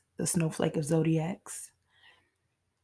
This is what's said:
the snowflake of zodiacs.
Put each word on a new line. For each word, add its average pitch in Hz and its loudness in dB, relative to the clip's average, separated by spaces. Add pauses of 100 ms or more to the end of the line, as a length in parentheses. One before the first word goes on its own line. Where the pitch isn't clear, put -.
(180)
the 156 -2
snowflake 160 0
of 156 0
zodiacs. 160 -2 (1120)